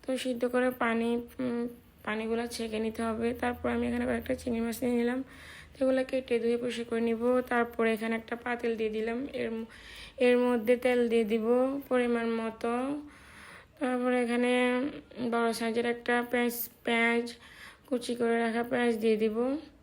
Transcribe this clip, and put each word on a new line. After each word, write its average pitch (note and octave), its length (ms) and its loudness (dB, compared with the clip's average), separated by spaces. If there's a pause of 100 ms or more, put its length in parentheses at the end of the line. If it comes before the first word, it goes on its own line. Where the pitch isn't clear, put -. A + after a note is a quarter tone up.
তো C4 120 0
সিদ্ধ B3 260 -2
করে B3 260 2
পানি, A#3 500 0 (180)
উম, A#3+ 300 -2 (360)
পানিগুলো A3 420 -2
ছেঁকে A3+ 320 -6
নিতে A3 240 -2
হবে। A3+ 320 0
তারপর B3 360 -4
আমি A#3+ 180 0
এখানে A#3+ 180 0
কয়েকটা A#3+ 280 -2
চিংড়ি A#3+ 260 -4
মাছ A3+ 220 -4
নিয়ে B3 140 2
নিলাম, B3 280 0 (480)
তো - 120 -2
এগুলো C4 200 4
কেটে C4 340 -2
ধুয়ে A#3 180 2
পরিষ্কার A#3 280 -4
করে A3+ 160 -2
নিব। A#3 480 2
তারপরে A#3 440 2
এখানে A3+ 240 -2
একটা A3+ 200 -6
পাতিল A#3+ 400 -2
দিয়ে A3 140 0
দিলাম, A3+ 420 -4
এর A#3+ 180 -4
ম-, A3+ 140 -6 (520)
এর B3 220 6
মধ্যে B3 380 4
তেল B3 320 4
দিয়ে A3+ 160 4
দিব A3 220 0 (420)
পরিমাণ A#3+ 420 2
মতো। A3+ 420 -2 (1040)
তারপরে B3 460 0
এখানে B3 560 2 (500)
বড় A#3 220 2
সাইজের A3+ 340 0
একটা A#3+ 280 0 (160)
পেঁয়াজ, A#3+ 380 0 (160)
পেঁয়াজ A#3 480 2 (540)
কুচি A#3+ 280 -2
করে A#3 260 2
রাখা A#3 220 0
পেঁয়াজ A#3+ 340 0
দিয়ে A3 200 4
দিব। G#3+ 200 2 (460)